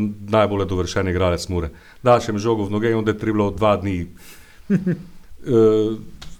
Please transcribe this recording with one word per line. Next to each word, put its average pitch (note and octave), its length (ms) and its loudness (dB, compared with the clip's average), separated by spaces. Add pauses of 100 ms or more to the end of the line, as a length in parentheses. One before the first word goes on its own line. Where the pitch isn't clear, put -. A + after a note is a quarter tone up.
(260)
najbolje G#2 400 2
dovršen F#2 420 -2
igralec F2+ 380 0
Mure. F2 240 -4 (280)
Daš A#2+ 280 4
jim G#2 120 -4
žogo A2 240 0
v G2 80 -4
noge G#2 180 0
in A2+ 80 2
onda A2 140 0
je G#2 80 -2
triblo G#2 320 0
dva G#2 260 2
dni. F#2 300 -4 (600)
<laughs> F#3 380 0 (380)
Eh, A2 520 4 (440)